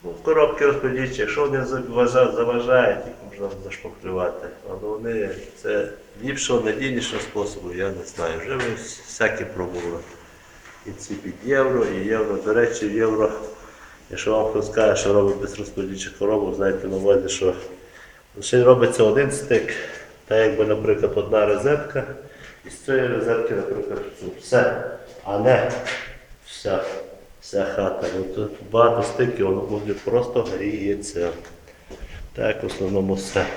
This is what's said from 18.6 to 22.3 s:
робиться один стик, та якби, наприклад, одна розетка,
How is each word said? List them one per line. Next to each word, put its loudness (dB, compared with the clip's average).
робиться 8
один 4
стик, 0
та 2
якби, 4
наприклад, 2
одна 4
розетка, 0